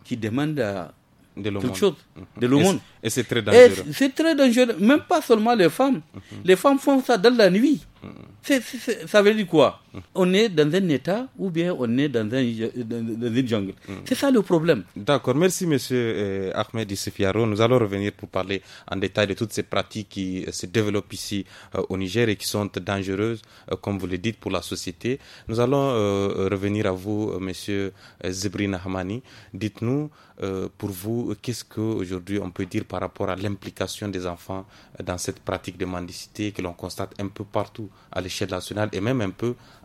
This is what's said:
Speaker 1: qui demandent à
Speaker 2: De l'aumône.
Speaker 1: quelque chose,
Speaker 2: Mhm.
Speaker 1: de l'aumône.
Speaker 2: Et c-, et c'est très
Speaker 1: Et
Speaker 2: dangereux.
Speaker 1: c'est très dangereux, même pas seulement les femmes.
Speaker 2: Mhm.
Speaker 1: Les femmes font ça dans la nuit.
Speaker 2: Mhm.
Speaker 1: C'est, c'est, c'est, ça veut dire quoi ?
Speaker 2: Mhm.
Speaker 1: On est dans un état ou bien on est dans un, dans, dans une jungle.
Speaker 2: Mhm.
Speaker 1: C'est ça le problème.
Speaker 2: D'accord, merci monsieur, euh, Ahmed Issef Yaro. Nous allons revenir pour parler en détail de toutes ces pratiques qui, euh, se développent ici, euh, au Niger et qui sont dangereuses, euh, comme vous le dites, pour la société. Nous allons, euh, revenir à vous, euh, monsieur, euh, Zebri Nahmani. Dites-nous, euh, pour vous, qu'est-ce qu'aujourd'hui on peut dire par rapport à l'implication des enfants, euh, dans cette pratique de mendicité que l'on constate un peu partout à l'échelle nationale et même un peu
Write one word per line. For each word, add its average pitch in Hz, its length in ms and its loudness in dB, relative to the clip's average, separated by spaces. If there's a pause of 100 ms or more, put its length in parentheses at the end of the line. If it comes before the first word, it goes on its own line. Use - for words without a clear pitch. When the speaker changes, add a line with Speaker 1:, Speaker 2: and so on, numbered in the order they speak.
Speaker 1:
qui 123 140 -6
demandent 135 420 -2
à 98 320 -4 (460)
Speaker 2:
De 101 120 -4
l'aumône. 101 200 -2
Speaker 1:
quelque 95 100 -6
chose, 190 160 2 (220)
Speaker 2:
Mhm. 92 60 -16 (180)
Speaker 1:
de 120 60 4
l'aumône. 151 320 4 (240)
Speaker 2:
Et 113 60 -4
c-, 120 120 -2
et - 20 -2
c'est - 0 -
très 120 160 -2
Speaker 1:
Et 220 300 10
Speaker 2:
dangereux. 92 240 -2
Speaker 1:
c'est 269 200 0
très 320 220 2
dangereux, 247 440 4
même 247 280 4
pas 320 140 2
seulement 233 340 4
les 175 140 6
femmes. 254 320 0 (120)
Speaker 2:
Mhm. - 80 -16 (220)
Speaker 1:
Les 185 140 6
femmes 277 220 4
font 277 220 4
ça 247 160 2
dans 233 180 4
la 208 140 8
nuit. 226 320 4 (220)
Speaker 2:
Mhm. - 60 -14 (340)
Speaker 1:
C'est, 269 180 2
c'est, - 180 -10
c'est, 170 280 -6
ça 208 140 6
veut 202 140 8
dire 214 120 0
quoi ? 135 320 6 (140)
Speaker 2:
Mhm. 95 80 -12 (140)
Speaker 1:
On 185 180 4
est 220 160 4
dans 151 260 4
un 190 140 2
état 190 380 0 (100)
ou 190 140 -4
bien 170 260 0
on 120 220 0
est 147 100 2
dans 113 120 0
un, 120 220 0 (400)
dans, 113 220 -6 (140)
dans 117 140 -2
une 127 140 2
jungle. 101 260 -2 (140)
Speaker 2:
Mhm. 98 80 -10 (100)
Speaker 1:
C'est 254 100 -2
ça 277 160 2
le 226 100 6
problème. 160 420 2 (120)
Speaker 2:
D'accord, 127 400 0
merci 180 320 2
monsieur, 131 300 0 (180)
euh, 98 400 -2
Ahmed 107 360 -4
Issef - 280 -6
Yaro. 98 260 2
Nous 104 160 0
allons 120 180 6
revenir 101 340 0
pour - 160 -14
parler 95 320 -4 (300)
en 90 60 -4
détail 98 300 0
de 98 60 -4
toutes 104 200 -4
ces 101 100 -4
pratiques 101 460 -6
qui, 92 380 -6
euh, - 40 -8
se - 140 -10
développent 104 480 -2
ici, 98 320 -6 (300)
euh, 95 140 0
au 95 80 -4
Niger 98 320 0
et 101 60 0
qui - 120 -8
sont 104 220 -2 (140)
dangereuses, 98 580 -2 (300)
euh, 82 60 -2
comme 101 220 -4
vous 90 80 -4
le 90 100 -4
dites, 107 220 -4
pour 98 120 -8
la 90 120 -2
société. - 560 -6 (280)
Nous 113 120 -2
allons, 139 320 2
euh, 98 600 0
revenir 101 360 -2
à 95 40 0
vous, 104 440 -4
euh, 90 40 -6
monsieur, 95 540 -6 (320)
euh, 92 60 -4
Zebri 95 360 -4
Nahmani. 92 540 -6 (320)
Dites-nous, 117 560 -4 (340)
euh, 95 240 -4 (100)
pour 104 120 -6
vous, 104 520 -6
qu'est-ce - 220 -8
qu'aujourd'hui 98 760 -4
on 92 100 -6
peut 95 160 -6
dire 101 200 -4
par 92 160 -8
rapport 95 280 -4
à 90 60 -4
l'implication 101 720 -6
des 92 180 -6
enfants, 95 400 -8 (340)
euh, - 40 -10
dans 90 160 -6
cette - 220 -8
pratique 92 360 -8
de 92 80 -6
mendicité 90 680 -8
que 92 120 -8
l'on 87 100 -8
constate 95 460 -10
un 98 80 -4
peu 98 160 -12
partout 104 460 -6 (220)
à - 100 -6
l'échelle 95 280 -6
nationale 98 440 -4
et 95 80 -4
même 123 200 -2
un 95 80 -2
peu 117 240 -6 (320)